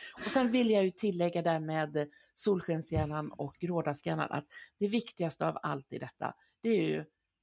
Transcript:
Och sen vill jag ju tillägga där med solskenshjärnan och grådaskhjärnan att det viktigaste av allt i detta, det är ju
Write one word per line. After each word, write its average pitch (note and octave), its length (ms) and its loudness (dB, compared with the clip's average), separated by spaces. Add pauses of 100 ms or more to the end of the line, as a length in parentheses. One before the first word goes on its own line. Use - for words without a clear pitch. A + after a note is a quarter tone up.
(260)
Och G#3+ 60 -2
sen B3 200 4
vill A#3+ 180 4
jag G#3 140 6
ju F#3+ 80 2
tillägga F3 500 0
där E3 180 2
med D#3 480 -2 (260)
solskenshjärnan D#3 1000 0
och - 280 -8
grådaskhjärnan D#3+ 720 -2
att D3 140 -2 (340)
det G#3 80 2
viktigaste F#3 600 -2
av D#3+ 160 -2
allt C#3+ 300 -6
i - 60 -6
detta, - 340 -8 (280)
det A3+ 80 0
är G#3 120 4
ju D#3 240 0 (380)